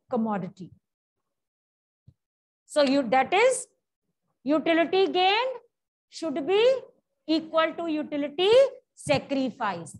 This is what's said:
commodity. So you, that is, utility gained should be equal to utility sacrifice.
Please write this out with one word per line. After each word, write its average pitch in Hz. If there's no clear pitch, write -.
commodity. 202
So -
you, 277
that 262
is, 480
utility 330
gained 415
should 320
be 440
equal 320
to 339
utility 302
sacrifice. 247